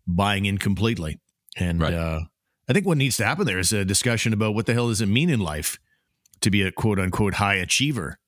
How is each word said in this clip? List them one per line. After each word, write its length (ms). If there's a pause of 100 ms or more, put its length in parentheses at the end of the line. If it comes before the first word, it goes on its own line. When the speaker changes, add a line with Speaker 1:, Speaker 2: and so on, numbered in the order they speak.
Speaker 1:
buying 420
in 120
completely. 600 (360)
And, 240
Speaker 2:
Right. 140
Speaker 1:
uh, 280 (460)
I 40
think 140
what 120
needs 200
to 60
happen 220
there 140
is 120
a 120
discussion 480
about 240
what 100
the 80
hell 140
does 120
it 60
mean 240
in 80
life 400 (640)
to 100
be 120
a 100
quote 260
unquote 360
high 200
achiever. 720